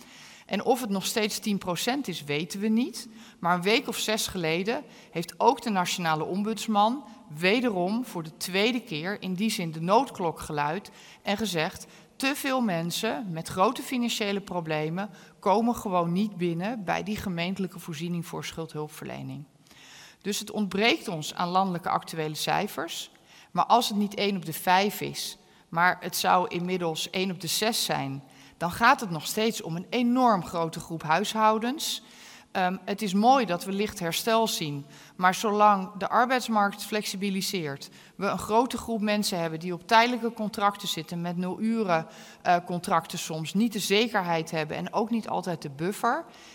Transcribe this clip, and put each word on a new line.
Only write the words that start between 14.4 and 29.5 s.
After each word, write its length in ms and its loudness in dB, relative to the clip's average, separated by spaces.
problemen 720 -4
komen 360 4
gewoon 380 0
niet 240 0
binnen 480 -2
bij 180 0
die 140 -6
gemeentelijke 600 -4
voorziening 480 -6
voor 180 -8
schuldhulpverlening." 1000 -10
Dus 140 -2
het 120 -8
ontbreekt 580 0
ons 260 -6
aan 140 -2
landelijke 400 2
actuele 460 -2
cijfers. 760 -2
Maar 160 0
als 220 4
het 100 -2
niet 160 -2
één 220 0
op 80 -8
de 80 -6
vijf 480 2
is, 380 -6
maar 320 2
het 160 -6
zou 320 4
inmiddels 600 -2
één 200 -2
op 100 -8
de 60 -8
zes 380 0
zijn, 380 -2
dan 140 -2
gaat 300 4
het 100 -6
nog 160 -4
steeds 360 0